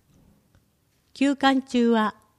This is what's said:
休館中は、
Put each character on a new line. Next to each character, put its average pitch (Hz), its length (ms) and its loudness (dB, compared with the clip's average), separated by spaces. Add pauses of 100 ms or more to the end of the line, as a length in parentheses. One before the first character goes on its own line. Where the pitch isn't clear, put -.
(1120)
休 277 220 -2
館 269 260 0
中 240 280 0
は、 220 260 0 (220)